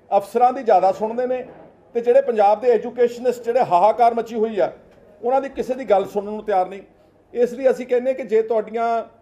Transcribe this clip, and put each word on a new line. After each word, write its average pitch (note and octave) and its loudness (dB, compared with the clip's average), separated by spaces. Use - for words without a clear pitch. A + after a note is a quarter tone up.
ਅਫਸਰਾਂ A#3+ 4
ਦੀ C4+ -8
ਜ਼ਿਆਦਾ F#3+ 4
ਸੁਣਦੇ A3 -4
ਨੇ B3+ -6
ਤੇ A#3 -4
ਜਿਹੜੇ B3 4
ਪੰਜਾਬ G#3+ 2
ਦੇ B3 2
Educationist, A#3+ 0
ਜਿਹੜੇ B3 0
ਹਾਹਾਕਾਰ A3 2
ਮਚੀ A3+ -6
ਹੋਈ A3 -2
ਆ, D#3+ 0
ਉਹਨਾਂ C4 0
ਦੀ C#4 -6
ਕਿਸੇ B3+ -8
ਦੀ C4 -10
ਗੱਲ G3 2
ਸੁਣਨ G3+ -8
ਨੂੰ G#3+ -10
ਤਿਆਰ F#3 -2
ਨਹੀਂ। G3 -16
ਇਸ A#3 -2
ਲਈ C4 0
ਅਸੀਂ A#3 -4
ਕਹਿੰਦੇ B3 -2
ਕਿ C4 -8
ਜੇ A3 0
ਤੁਹਾਡੀਆਂ, A3+ -4